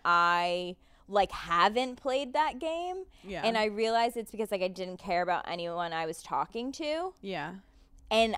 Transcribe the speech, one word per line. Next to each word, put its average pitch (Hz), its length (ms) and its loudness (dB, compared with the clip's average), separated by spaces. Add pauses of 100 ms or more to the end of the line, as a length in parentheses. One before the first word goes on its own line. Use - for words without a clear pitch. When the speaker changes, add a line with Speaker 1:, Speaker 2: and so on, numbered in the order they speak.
Speaker 1:
I, 175 680 4 (340)
like, 196 220 4
haven't 208 680 2
played 262 360 -2
that 294 260 0
game. 349 460 -4 (180)
Speaker 2:
Yeah. 180 200 -8
Speaker 1:
And 226 140 2
I 214 80 4
realized 226 500 0
it's 226 160 -6
because, 208 200 -4
like, 196 100 -2
I 185 60 2
didn't 185 300 -6
care 180 260 0
about 175 260 0
anyone 170 420 -4
I 165 140 -2
was 160 160 -6
talking 226 520 -4
to. 320 480 -4
Speaker 2:
Yeah. 175 340 -6 (560)
Speaker 1:
And 220 260 2